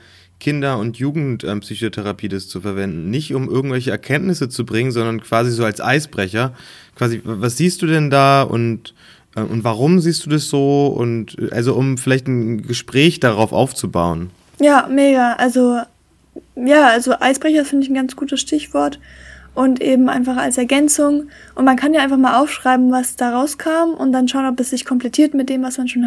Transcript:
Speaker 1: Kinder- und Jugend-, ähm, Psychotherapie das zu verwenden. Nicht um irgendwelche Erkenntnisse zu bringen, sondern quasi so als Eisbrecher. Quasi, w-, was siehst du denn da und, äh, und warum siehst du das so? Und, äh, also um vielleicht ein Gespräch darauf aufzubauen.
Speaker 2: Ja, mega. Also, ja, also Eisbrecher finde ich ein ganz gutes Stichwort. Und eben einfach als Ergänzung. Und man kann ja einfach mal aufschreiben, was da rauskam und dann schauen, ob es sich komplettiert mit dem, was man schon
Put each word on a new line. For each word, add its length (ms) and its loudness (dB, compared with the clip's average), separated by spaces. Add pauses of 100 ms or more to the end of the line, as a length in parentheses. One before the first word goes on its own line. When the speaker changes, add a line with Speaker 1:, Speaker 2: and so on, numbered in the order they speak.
(400)
Speaker 1:
Kinder- 380 -2
und 200 -6
Jugend-, 460 -4
ähm, 160 -4
Psychotherapie 680 -8
das 200 -8
zu 120 -12
verwenden. 500 -6
Nicht 240 -4
um 140 -4
irgendwelche 420 -4
Erkenntnisse 580 -4
zu 180 -6
bringen, 260 -2
sondern 300 -4
quasi 280 0
so 140 -2
als 160 -2
Eisbrecher. 720 -2 (420)
Quasi, 220 -2
w-, 60 -12
was 320 -4
siehst 260 0
du 40 0
denn 240 2
da 320 6
und, 520 -2 (420)
äh, 40 -4
und 240 -4
warum 360 2
siehst 260 -2
du 40 -8
das 180 0
so? 400 2
Und, 500 -4
äh, 140 -4
also 220 0
um 240 0
vielleicht 300 0
ein 340 -2
Gespräch 580 0
darauf 320 2
aufzubauen. 800 -2 (300)
Speaker 2:
Ja, 300 6
mega. 440 4
Also, 460 2 (760)
ja, 320 6
also 300 2
Eisbrecher 460 2
finde 200 0
ich 60 -4
ein 60 0
ganz 180 -4
gutes 260 -4
Stichwort. 600 -2 (560)
Und 240 2
eben 280 4
einfach 280 -2
als 220 -2
Ergänzung. 720 2 (260)
Und 100 0
man 120 6
kann 180 0
ja 80 4
einfach 140 0
mal 260 4
aufschreiben, 480 2
was 240 -2
da 240 -2
rauskam 580 0
und 140 0
dann 160 2
schauen, 200 -2
ob 120 -2
es 120 -4
sich 140 -4
komplettiert 480 0
mit 160 -2
dem, 140 -2
was 160 -6
man 80 -4
schon 200 -2